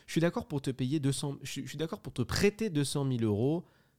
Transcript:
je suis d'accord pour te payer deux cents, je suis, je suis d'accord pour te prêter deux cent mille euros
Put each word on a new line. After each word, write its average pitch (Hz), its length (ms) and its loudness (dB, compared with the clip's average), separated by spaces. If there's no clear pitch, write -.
je - 60 -12
suis 170 80 4
d'accord 170 260 0
pour 143 160 -4
te 139 80 -2
payer 131 300 0
deux 139 120 2
cents, 139 300 -4
je 139 80 -10
suis, 139 120 -8
je 135 60 -8
suis 143 100 -12
d'accord 156 220 -4
pour - 120 -12
te 127 100 -2
prêter 202 480 2
deux 147 140 2
cent 143 200 -2
mille 127 200 2
euros 120 400 2